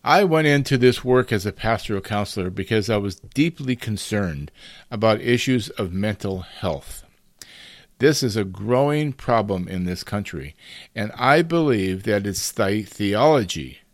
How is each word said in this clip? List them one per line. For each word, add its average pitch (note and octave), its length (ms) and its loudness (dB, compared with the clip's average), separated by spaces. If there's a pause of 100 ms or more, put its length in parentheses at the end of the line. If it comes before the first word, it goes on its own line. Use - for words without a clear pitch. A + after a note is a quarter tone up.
I E3+ 200 6
went D#3+ 240 4
into C#3+ 300 4
this B2 260 4
work B2+ 300 4
as F#2+ 120 -2
a G#2 60 -2
pastoral A2 500 -2
counselor G2+ 480 -4
because G2 400 -2
I A2 80 2
was G2+ 180 -2
deeply C#3 600 -2
concerned G2 760 -4 (400)
about A2 300 2
issues A#2+ 520 0
of F#2+ 200 -6
mental G2 480 -4
health. - 640 -8 (920)
This C#3+ 260 2
is A2 140 -2
a G#2 80 0
growing B2+ 680 0
problem G#2 560 -2
in F#2 160 -4
this F2+ 220 -6
country, E2 500 -8 (400)
and G#2+ 220 -6
I C3+ 240 4
believe B2+ 600 0
that G#2 220 0
it's G2 240 -4
the G#2 340 0
theology G2+ 960 0 (140)